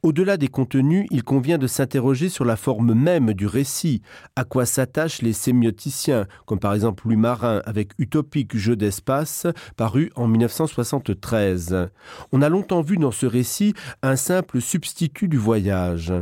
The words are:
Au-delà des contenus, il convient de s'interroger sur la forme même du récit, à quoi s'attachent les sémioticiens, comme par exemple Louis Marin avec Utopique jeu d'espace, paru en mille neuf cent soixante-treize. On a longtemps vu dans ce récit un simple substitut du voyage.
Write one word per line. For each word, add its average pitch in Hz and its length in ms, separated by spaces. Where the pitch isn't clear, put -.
Au-delà 180 320
des 143 140
contenus, 139 640
il 131 120
convient 139 340
de 135 80
s'interroger 135 640
sur 175 160
la 113 140
forme 117 360
même 135 380
du 98 140
récit, 135 560
à 131 80
quoi 127 220
s'attachent 147 560
les 113 100
sémioticiens, 123 920
comme 107 140
par 101 140
exemple 104 340
Louis 113 80
Marin 113 480
avec 104 340
Utopique 143 600
jeu 110 180
d'espace, 135 720
paru 117 400
en 120 100
mille 113 140
neuf 117 100
cent 160 160
soixante-treize. 95 1200
On 135 80
a 147 80
longtemps 185 320
vu 175 160
dans 143 140
ce - 140
récit 127 480
un 131 160
simple 180 420
substitut - 720
du 147 80
voyage. 92 760